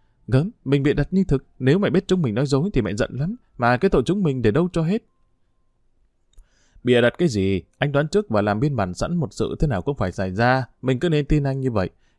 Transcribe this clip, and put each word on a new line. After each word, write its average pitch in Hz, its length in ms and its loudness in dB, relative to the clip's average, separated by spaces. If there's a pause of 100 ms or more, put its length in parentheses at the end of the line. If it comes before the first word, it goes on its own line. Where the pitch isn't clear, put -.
(280)
"Gớm, 143 220 2 (140)
mình 139 180 2
bịa 139 100 2
đặt 143 180 -2
như 190 140 0
thực, 139 220 -2 (120)
nếu 135 200 2
mẹ 180 120 0
biết 185 180 0
chúng 185 140 2
mình 110 120 0
nói 131 120 0
dối 139 260 0
thì 123 100 0
mẹ 98 120 -4
giận 110 200 -2
lắm, 170 220 -6 (220)
mà 120 180 2
cái 196 120 2
tội 147 180 2
chúng 196 160 0
mình 135 200 -2
để 110 80 2
đâu 160 220 2
cho 165 100 -2
hết." 190 200 -2 (1800)
"Bịa 120 160 6
đặt 120 180 4
cái 175 100 2
gì? 98 340 0 (160)
Anh 143 140 -2
đoán 147 160 0
trước 208 200 0
và 104 140 2
làm 104 180 0
biên 143 160 0
bản 92 180 -4
sẵn 165 220 -4
một 143 160 -4
sự - 280 -4
thế 160 60 2
nào 101 160 0
cũng 139 140 -6
phải 92 160 -4
xảy 95 220 -6
ra, 123 320 2 (160)
mình 127 180 -2
cứ 180 80 0
nên 147 180 0
tin 151 180 2
anh 135 160 -2
như 131 100 -2
vậy, 98 200 -2 (280)